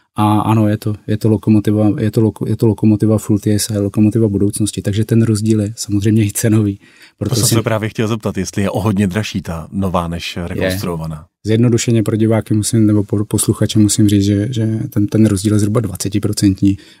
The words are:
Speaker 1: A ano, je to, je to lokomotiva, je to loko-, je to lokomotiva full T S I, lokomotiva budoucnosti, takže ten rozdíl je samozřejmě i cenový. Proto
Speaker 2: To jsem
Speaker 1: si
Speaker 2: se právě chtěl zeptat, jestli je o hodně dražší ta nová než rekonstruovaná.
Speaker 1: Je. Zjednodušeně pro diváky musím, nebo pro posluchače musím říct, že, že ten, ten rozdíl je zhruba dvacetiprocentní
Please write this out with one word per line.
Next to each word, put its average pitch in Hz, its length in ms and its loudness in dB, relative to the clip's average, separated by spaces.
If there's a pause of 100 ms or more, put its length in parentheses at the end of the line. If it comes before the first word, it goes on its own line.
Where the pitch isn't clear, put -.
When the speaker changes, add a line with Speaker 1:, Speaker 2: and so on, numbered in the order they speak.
(200)
Speaker 1:
A 107 200 2
ano, 110 280 2
je 104 80 0
to, 107 180 -6 (120)
je 107 100 -2
to 107 120 0
lokomotiva, 107 720 2
je 107 120 -2
to 117 100 0
loko-, 110 280 0
je 110 80 -2
to 117 100 0
lokomotiva 107 520 2
full 104 200 0
T 107 160 0
S 101 160 -2
I, 104 80 -2
lokomotiva 107 500 2
budoucnosti, 101 540 -2
takže 101 220 -2
ten 113 180 2
rozdíl 110 380 2
je 104 160 -4
samozřejmě 104 480 0
i 101 80 -2
cenový. 107 480 0 (380)
Proto - 160 -4
Speaker 2:
To 110 60 0
jsem - 80 0
Speaker 1:
si 113 60 0
Speaker 2:
se 113 80 2
právě 110 260 -2
chtěl 110 200 -2
zeptat, 104 300 -4
jestli 98 240 -4
je 95 80 0
o - 100 -4
hodně 101 260 0
dražší 95 360 -4
ta 82 300 -10
nová 90 360 -2
než 85 380 -8
rekonstruovaná. 90 720 -4
Speaker 1:
Je. 78 60 -16 (220)
Zjednodušeně 113 580 2
pro 110 140 -2
diváky 110 380 0
musím, 107 320 2
nebo 104 180 2
pro 104 200 -4
posluchače 107 540 0
musím 104 300 4
říct, 101 160 4
že, 101 260 0
že 110 280 -2 (120)
ten, 104 160 0
ten 107 200 2
rozdíl 101 260 0
je 104 60 2
zhruba 104 220 0
dvacetiprocentní 101 960 0 (220)